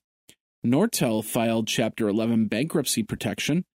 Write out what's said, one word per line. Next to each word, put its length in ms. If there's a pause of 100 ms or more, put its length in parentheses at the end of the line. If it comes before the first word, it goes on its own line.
(640)
Nortel 640
filed 420
Chapter 400
eleven 380
bankruptcy 560
protection. 640 (120)